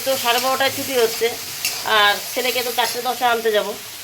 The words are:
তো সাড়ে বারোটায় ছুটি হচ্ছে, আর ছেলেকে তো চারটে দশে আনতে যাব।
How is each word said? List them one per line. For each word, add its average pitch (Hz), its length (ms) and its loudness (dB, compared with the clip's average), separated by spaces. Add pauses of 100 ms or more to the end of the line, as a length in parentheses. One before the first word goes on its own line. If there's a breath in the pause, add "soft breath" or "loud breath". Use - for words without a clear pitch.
তো 269 120 2
সাড়ে 240 220 2
বারোটায় 262 360 2
ছুটি 277 180 -4
হচ্ছে, 233 360 2 (560)
আর 208 300 4 (180)
ছেলেকে 247 300 0
তো 247 80 -4
চারটে 233 300 0
দশে 247 240 -2
আনতে 226 260 2
যাব। 208 220 2 (300)